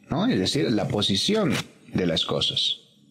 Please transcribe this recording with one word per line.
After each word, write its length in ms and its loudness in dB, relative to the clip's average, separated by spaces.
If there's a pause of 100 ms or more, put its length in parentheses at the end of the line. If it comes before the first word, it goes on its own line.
¿no? 160 0
Es 140 2
decir, 320 0
la 160 2
posición 680 0 (400)
de 120 0
las 180 0
cosas. 540 -2 (340)